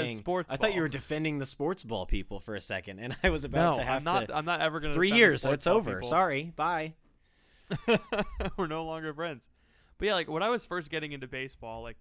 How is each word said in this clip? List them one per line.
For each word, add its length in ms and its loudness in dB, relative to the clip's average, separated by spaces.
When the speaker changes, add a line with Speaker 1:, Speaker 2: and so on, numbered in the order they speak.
Speaker 1:
saying, 100 -6
Speaker 2:
sports 360 -4
Speaker 1:
I 40 -2
thought 140 2
you 40 -2
Speaker 2:
ball. 80 0
Speaker 1:
were 60 2
defending 500 -2
the 80 -4
sports 380 -2
ball 220 -4
people 340 -2
for 160 -8
a 40 -6
second, 380 -8
and 220 -8
<laughs> 20 -20
I 80 4
was 140 0
about 300 2
Speaker 2:
No, 40 0
Speaker 1:
to 60 0
have 140 0
Speaker 2:
I'm 60 -8
not, 240 0
Speaker 1:
to 80 -4
Speaker 2:
I'm 80 -2
not 160 0
ever 200 0
gonna 120 0
Speaker 1:
Three 160 4
Speaker 2:
defend 80 4
the 100 10
Speaker 1:
years, 160 6
Speaker 2:
sports 160 4
Speaker 1:
it's 80 -4
Speaker 2:
ball 100 6
Speaker 1:
over. 180 0
Speaker 2:
people. 160 -4
Speaker 1:
Sorry. 460 2
Bye. 380 -2
Speaker 2:
<laughs> 840 0
We're 100 0
no 180 -4
longer 300 -6
friends. 340 -6
But 100 -2
yeah, 60 4
like, 140 0
when 140 0
I 80 2
was 160 -2
first 240 -6
getting 220 -4
into 140 -10
baseball, 560 -10
like, 180 -12